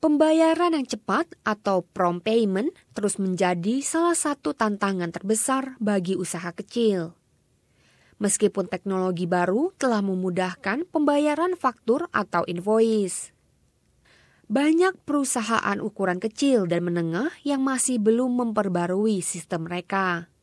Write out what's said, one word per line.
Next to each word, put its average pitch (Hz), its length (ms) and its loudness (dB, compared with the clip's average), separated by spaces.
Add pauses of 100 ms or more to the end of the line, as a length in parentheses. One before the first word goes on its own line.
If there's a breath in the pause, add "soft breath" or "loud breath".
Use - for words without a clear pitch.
Pembayaran 320 720 4
yang 285 160 -2
cepat 226 400 -2 (160)
atau 202 400 0
prompt 175 400 -2
payment 220 480 2 (240 soft breath)
terus 208 240 -2
menjadi 185 640 0
salah 330 320 0
satu 294 400 -4
tantangan 196 560 -2
terbesar 262 640 -2
bagi 196 400 -2
usaha 175 380 -6
kecil. 185 580 -2 (1040 soft breath)
Meskipun 196 500 0
teknologi 185 600 -2
baru 185 480 0
telah 233 240 0
memudahkan 185 880 -2
pembayaran 302 680 2
faktur 277 560 -2
atau 185 380 -2
invoice. 208 880 0 (1120 soft breath)
Banyak 320 560 2
perusahaan 233 720 -2
ukuran 190 400 -2
kecil 220 480 2
dan 175 240 -2
menengah 170 400 -2 (160)
yang 285 160 -2
masih 262 400 0
belum 233 400 2
memperbarui 202 800 0
sistem 165 480 -6
mereka. 175 640 -4 (100)